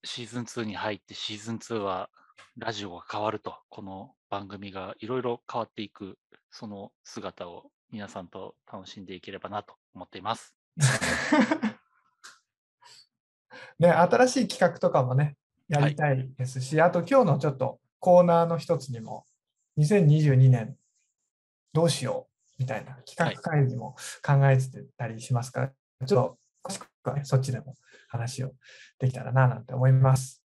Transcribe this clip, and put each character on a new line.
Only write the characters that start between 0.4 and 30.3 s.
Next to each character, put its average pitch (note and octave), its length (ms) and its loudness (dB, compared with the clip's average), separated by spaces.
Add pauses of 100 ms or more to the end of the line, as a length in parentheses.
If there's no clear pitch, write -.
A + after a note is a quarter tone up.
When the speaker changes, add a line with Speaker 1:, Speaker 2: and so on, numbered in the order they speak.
Speaker 1:
ン A#2 60 -6
ツ - 160 -10
ー - 20 -4
に G#2 120 -8
入 G#2+ 180 -6
っ F#2+ 60 -16
て、 - 120 -20
シ - 220 -10
ー G#2 40 -12
ズ A2 140 -10
ン A2 60 -8
ツ A#2 160 -10
ー A2+ 40 -2
は G2 300 -4 (480)
ラ A2+ 160 -8
ジ G2+ 140 -10
オ F2 100 -12
が E2+ 160 -18
変 G#2 80 -6
わ G#2+ 100 -2
る G#2+ 100 -6
と、 - 180 -12 (100)
こ - 140 -16
の F#2+ 320 -16 (160)
番 G2+ 180 -8
組 G2 240 -14
が F#2+ 280 -12
い A2 60 -12
ろ B2+ 120 -4
い B2 40 -6
ろ A#2+ 200 -6 (100)
変 B2 80 -6
わ A2 60 -6
っ - 40 -20
て - 120 -12
い G2+ 80 -12
く、 G2 280 -16 (320)
そ - 160 -16
の G2+ 260 -14 (120)
姿 F#2+ 440 -14
を F2 220 -20 (220)
皆 G#2 160 -12
さ G2 140 -14
ん F2 60 -18
と F#2+ 260 -16 (180)
楽 F#2+ 140 -16
し - 140 -18
ん F#2+ 40 -16
で F#2+ 100 -14
い F2+ 60 -16
け G2 120 -16
れ F#2+ 60 -12
ば F#2+ 120 -14
な G#2 120 -8
と - 140 -20 (180)
思 F#2 120 -16
っ - 20 -20
て - 100 -20
い F#2 40 -16
ま A2 140 -4
す。 - 180 -20 (220)
Speaker 2:
<laughs> G#3+ 1040 0 (2000)
ね、 F3 120 8
新 F3+ 380 6
し B3+ 160 -2
い - 40 -4
企 F3 240 2
画 - 60 -14
と - 120 0
か D3 120 2
も B2+ 120 -2
ね、 D3 220 0 (320)
や D3 180 2
り D3 80 0
た D3 180 0
い C3 140 -2 (120)
で B2+ 80 -6
す C3 160 -8
し、 D#3 160 -8
Speaker 1:
は D#3+ 80 6
い。 - 20 6
Speaker 2:
あ - 20 4
と F3 100 0
今 C4+ 200 2
日 F3+ 120 4
の D3 60 2
ち D3+ 100 0
ょ C#3 40 -2
っ C3 60 -10
と - 220 -6 (180)
コ F3+ 220 8
ー - 20 8
ナ E3+ 220 4
ー - 20 -2
の E3 100 -2
一 D#3+ 220 -2
つ - 100 -12
に A#2 120 -8
も、 A2 260 -14 (500)
二 D3+ 80 4
千 F#3+ 220 6
二 D#3 160 6
十 C#3+ 120 6
二 C3 140 8
年 A#2+ 300 2 (960)
ど D#3 80 4
う E3 80 4
し B2+ 160 -4
よ - 220 -6 (300)
う C3+ 40 -2
み B2+ 40 -2
た A#2+ 120 -6
い G2 80 -10
な - 80 -18 (120)
企 - 300 -2
画 - 60 -20
会 D3+ 240 2
議 A#2+ 100 -4
も A2+ 180 -10 (300)
考 C#3+ 100 4 (160)
え C3+ 60 6
て - 280 -4 (120)
た A#2+ 100 -8
り A2+ 140 -10
し - 140 -4
ま A#2+ 80 -2
す - 100 -12
か B2+ 80 -6
ら、 B2+ 60 -2
Speaker 1:
は C3+ 60 -10 (320)
い。 - 20 -10
Speaker 2:
ち G3+ 80 2
ょ B2 80 4
っ - 60 2
と - 100 -14 (300)
し - 100 -10
く - 80 -18 (180)
は B2 100 -4
ね、 C#3+ 100 -4
そ - 120 2
っ B2+ 40 6
ち C3 120 -4
で A2+ 80 -6
も - 140 -18 (340)
話 A#2+ 360 -8
を C#3 80 -10 (460)
で C3 100 0
き C3 60 -4
た B2+ 80 -10
ら B2 100 -8
な C3 160 6
な A2+ 100 -2
ん - 60 -16
て B2+ 100 -12
思 B2+ 140 2
い C3 40 8
ま C3 240 6
す。 - 300 -6